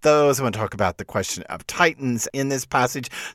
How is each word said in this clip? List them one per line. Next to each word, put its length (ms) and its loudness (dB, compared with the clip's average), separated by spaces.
those. 380 6
I 40 0
want 120 0
to 40 -6
talk 140 -4
about 240 0
the 80 -12
question 380 -4
of 240 -12
titans 680 0
in 160 -2
this 160 -2
passage, 440 0